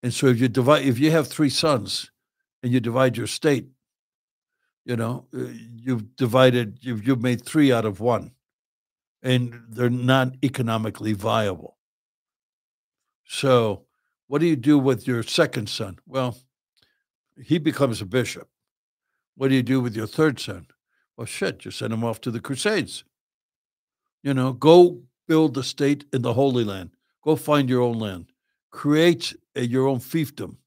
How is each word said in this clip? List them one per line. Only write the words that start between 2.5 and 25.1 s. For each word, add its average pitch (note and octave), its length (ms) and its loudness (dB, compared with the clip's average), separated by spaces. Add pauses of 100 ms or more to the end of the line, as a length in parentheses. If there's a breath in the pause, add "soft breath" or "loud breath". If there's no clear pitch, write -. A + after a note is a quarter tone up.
and B2 120 -2
you B2+ 80 4
divide A#2+ 340 0
your A2+ 100 -6
estate, C3 420 -2 (1160)
you B2 140 -6
know, A#2 360 -6
uh, B2+ 120 -6 (400)
you've A#2 320 -6
divided, B2 640 4
you've, A2+ 260 -6
you've C3 140 2
made B2 240 -2
three D3 260 4
out A2+ 140 2
of G2+ 160 -6
one, A#2 300 -2 (920)
and B2 480 -2
they're A#2+ 200 0
not B2+ 540 2
economically A2+ 720 -2
viable. G2+ 640 -4 (1500)
So A#2 600 0 (420)
what C#3+ 140 -2
do E3+ 60 2
you D#3+ 100 2
do C#3+ 200 4
with C3 300 0
your A#2+ 160 -2
second A2+ 460 -2
son? F#2+ 360 -10
Well, B2+ 320 -6 (1040)
he D#3 160 0
becomes C#3+ 440 -2
a G#2+ 40 -8
bishop. G#2 440 -4 (840)
What C3+ 120 -2
do C3+ 80 2
you B2+ 80 2
do C3 160 0
with A#2+ 160 -6
your A2 120 -8
third D3+ 300 0
son? F2+ 300 -14 (480)
Well, A2+ 120 -12
shit, - 360 -6
you - 80 -14
send A2+ 220 -8
him A2+ 100 -6
off A2+ 180 -6
to B2+ 100 -6
the A2+ 100 -8
Crusades. E3+ 640 -4 (1160)
You C#3 120 -4
know, C3 180 0
go E3 500 6 (280)